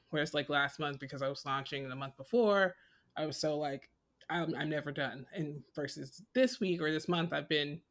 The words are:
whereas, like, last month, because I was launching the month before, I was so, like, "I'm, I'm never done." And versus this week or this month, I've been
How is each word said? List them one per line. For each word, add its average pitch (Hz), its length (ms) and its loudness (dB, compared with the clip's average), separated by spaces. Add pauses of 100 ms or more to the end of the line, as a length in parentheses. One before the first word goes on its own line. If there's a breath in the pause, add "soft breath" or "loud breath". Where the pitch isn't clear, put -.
(100)
whereas, 151 240 0
like, 147 140 0
last 143 320 2
month, 143 200 -2
because 139 220 -8
I 135 60 0
was 139 180 -6
launching 135 420 -4
the 127 80 -8
month 135 200 -8
before, 202 600 4 (400 soft breath)
I 156 100 0
was - 120 -4
so, 151 200 0
like, 143 320 -4 (400)
"I'm, 165 240 0
I'm 151 160 -2
never 147 220 -2
done." 135 420 -4
And 151 300 -4 (100)
versus 143 480 -8 (120)
this 254 260 4
week 175 200 2
or 156 120 2
this 156 160 0
month, 170 240 2
I've 147 160 -2
been 147 420 0